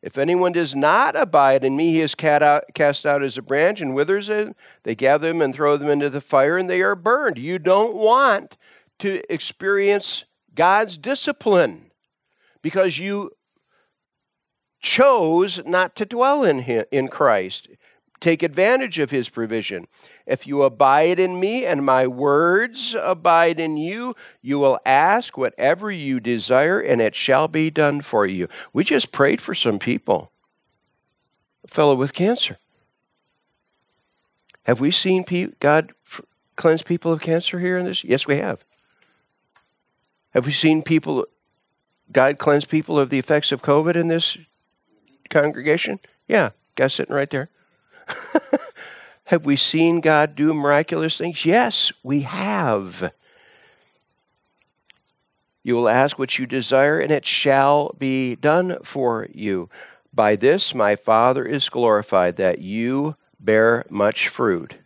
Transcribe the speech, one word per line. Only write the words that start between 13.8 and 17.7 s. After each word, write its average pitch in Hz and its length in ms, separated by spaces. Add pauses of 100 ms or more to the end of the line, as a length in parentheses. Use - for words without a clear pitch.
chose 185 840
not 180 300
to 214 100
dwell 262 380
in 151 160
hi-, 120 320
in 139 160
Christ, 104 600 (520)